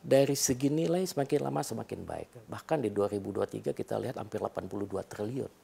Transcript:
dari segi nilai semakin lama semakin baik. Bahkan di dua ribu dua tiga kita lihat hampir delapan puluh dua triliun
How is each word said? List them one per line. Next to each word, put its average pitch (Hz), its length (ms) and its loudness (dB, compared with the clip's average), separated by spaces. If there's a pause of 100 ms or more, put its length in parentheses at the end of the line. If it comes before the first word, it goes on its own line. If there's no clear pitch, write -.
dari 135 320 6
segi 139 400 2
nilai 165 320 2
semakin 143 400 0
lama 139 160 0
semakin 113 480 -6
baik. 80 400 -10
Bahkan 110 320 -2
di 113 80 2
dua 101 160 4
ribu 101 320 -2
dua 98 80 2
tiga 110 320 -4
kita - 240 -2
lihat 107 160 -4
hampir 107 240 -6
delapan 101 240 -4
puluh 101 240 -4
dua 95 160 -4
triliun 110 480 -6 (120)